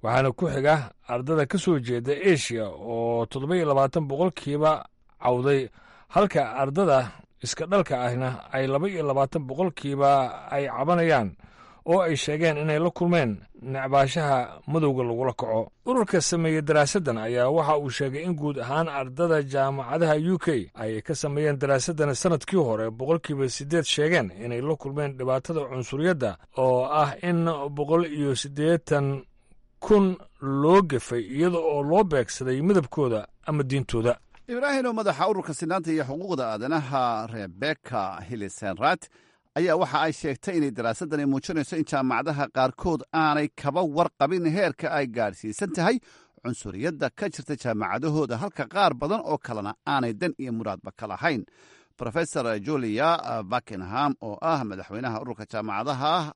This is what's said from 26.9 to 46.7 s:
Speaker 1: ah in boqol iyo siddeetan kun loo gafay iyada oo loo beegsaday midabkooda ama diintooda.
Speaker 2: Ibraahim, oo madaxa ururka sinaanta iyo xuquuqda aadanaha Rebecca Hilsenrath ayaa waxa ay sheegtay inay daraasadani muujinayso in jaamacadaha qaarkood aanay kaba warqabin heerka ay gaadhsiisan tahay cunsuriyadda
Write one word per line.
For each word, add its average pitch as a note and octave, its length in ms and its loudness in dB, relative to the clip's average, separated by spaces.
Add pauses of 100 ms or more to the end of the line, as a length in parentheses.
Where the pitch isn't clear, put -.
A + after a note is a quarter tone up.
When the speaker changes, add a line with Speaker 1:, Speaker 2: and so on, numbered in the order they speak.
Speaker 1:
ah D3 320 2
in E3+ 240 2 (240)
boqol D3 400 2
iyo D3 240 0
siddeetan C#3+ 880 0 (560)
kun G3 400 4 (240)
loo C#3+ 400 6
gafay B2 400 -2
iyada E3 360 0
oo D3+ 280 0
loo F3+ 160 4
beegsaday C3 600 0
midabkooda C#3 680 2 (180)
ama D3+ 160 0
diintooda. A#2+ 560 0 (300)
Speaker 2:
Ibraahim, B3+ 380 0
oo A#3+ 100 -2
madaxa F#3+ 320 0
ururka F#3+ 260 -2
sinaanta E3 380 -2
iyo D#3 160 0
xuquuqda D#3 360 -4 (120)
aadanaha B2+ 720 0
Rebecca G2+ 960 -4
Hilsenrath G#2 800 -4 (480)
ayaa E3 240 2
waxa D3+ 240 0
ay D#3+ 120 2
sheegtay D#3+ 440 -4
inay C#3+ 160 2
daraasadani C#3 560 -2
muujinayso C#3+ 480 -2
in D#3+ 80 0
jaamacadaha C#3 720 -2
qaarkood C3 560 0
aanay D3+ 400 2
kaba C#3+ 320 0
warqabin E3 640 0
heerka E3 400 0
ay C#3+ 180 0
gaadhsiisan A2 680 -4
tahay G#3 240 2 (400)
cunsuriyadda B2+ 720 -4